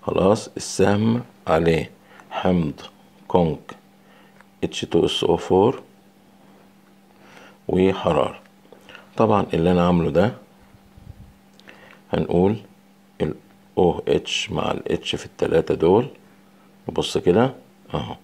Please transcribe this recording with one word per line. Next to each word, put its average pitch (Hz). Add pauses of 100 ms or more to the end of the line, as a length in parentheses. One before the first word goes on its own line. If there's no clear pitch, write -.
خلاص، 98
السهم 107 (260)
عليه 82 (400)
حمض 87 (540)
كونك 82 (880)
اتش -
تو 82
اس -
او 85
فور 98 (1900)
وحرارة. 95 (800)
طبعا 107
اللي 82
أنا 87
عامله 85
ده، 92 (1800)
هنقول 87 (680)
ال 76 (440)
أو 87
اتش -
مع 78
ال -
H -
في -
التلاتة -
دول، 98 (840)
نبص -
كده 117 (400)
أهو 107